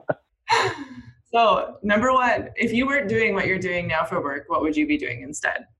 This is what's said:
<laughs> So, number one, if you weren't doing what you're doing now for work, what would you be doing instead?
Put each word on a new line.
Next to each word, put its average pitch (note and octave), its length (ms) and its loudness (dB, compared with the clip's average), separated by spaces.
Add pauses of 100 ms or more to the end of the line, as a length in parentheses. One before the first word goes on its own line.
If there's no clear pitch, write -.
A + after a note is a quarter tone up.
<laughs> - 720 -2 (580)
So, A3 500 2
number G#3+ 300 4
one, B3 420 2
if A3 180 -2
you B3 140 2
weren't C#4 220 0
doing A3 260 2
what F3+ 140 -2
you're F#3 100 0
doing F3 300 -4
now D#3+ 160 0
for E3 180 -4
work, C#3+ 240 -6
what D#3+ 160 0
would D3+ 140 0
you D3+ 100 2
be D3 100 0
doing C3+ 260 -6
instead? - 440 -6 (140)